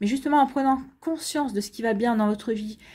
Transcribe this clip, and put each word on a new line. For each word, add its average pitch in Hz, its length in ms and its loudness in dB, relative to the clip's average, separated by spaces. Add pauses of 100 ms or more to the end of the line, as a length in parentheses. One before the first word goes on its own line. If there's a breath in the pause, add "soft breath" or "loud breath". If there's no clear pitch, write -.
Mais 208 80 0
justement, 285 320 2
en 269 60 6
prenant 269 360 0 (180)
conscience 311 520 -4
de 202 80 -2
ce 202 100 -8
qui - 120 -10
va 226 120 2
bien 233 220 2
dans 214 100 2
votre 214 260 -2
vie, 214 260 -6 (160 loud breath)